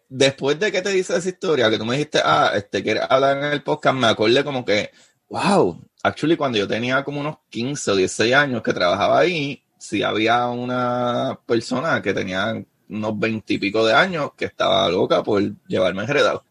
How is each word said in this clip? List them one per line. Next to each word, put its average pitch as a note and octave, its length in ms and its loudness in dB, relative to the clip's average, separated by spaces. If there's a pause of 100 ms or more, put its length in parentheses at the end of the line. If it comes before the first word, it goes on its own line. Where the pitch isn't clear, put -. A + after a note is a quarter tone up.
después C3+ 500 2
de G#3 140 0
que G3 80 0
te G3 160 -2
hice F#3 180 0
esa F#3 140 -2
historia, D3+ 400 0
que A2 80 2
tú G#2+ 80 -6
me A#2+ 80 -2
dijiste, D3 280 -2
"Ah, D3+ 320 2
este, G2+ 300 -4
¿quieres G#2 260 0
hablar C3+ 280 4
en C#3 80 -4
el D3 180 -4
podcast?", C#3+ 340 0
me B2 100 2
acordé A2 360 4
como C3 220 -6
que, G2+ 260 0 (380)
wow, C#3 500 2 (240)
actually, D3 320 0
cuando C#3 220 -2
yo G2 100 0
tenía A#2+ 380 -2
como C#3+ 160 -6
unos D3 160 -6 (120)
quince B2 420 -4
o G2+ 40 2
dieciséis G#2+ 380 2
años C3+ 280 2
que - 120 -2
trabajaba F#2+ 460 2
ahí, D3 440 -2 (140)
sí G#2 260 -4
había A2 440 0
una B2 960 -4
persona B2 560 -2
que G2 120 -2
tenía G2 480 -4 (280)
unos G#2+ 300 -6
veinte A2 340 -2
y F#2+ 40 0
pico G#2 280 0
de A2 80 4
años D#3+ 420 0
que - 100 -6
estaba F#2+ 440 0
loca B2+ 340 2
por G#2 180 0 (260)
llevarme F#2+ 340 0
enredado. A2+ 500 0